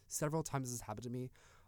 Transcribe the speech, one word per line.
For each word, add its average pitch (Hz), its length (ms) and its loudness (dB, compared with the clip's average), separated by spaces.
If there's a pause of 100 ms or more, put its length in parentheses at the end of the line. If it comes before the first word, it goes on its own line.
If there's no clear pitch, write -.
several 151 380 2
times 131 260 0
this 123 80 -2
has - 80 -8
happened 107 180 -4
to 123 60 -2
me. 127 200 -2 (380)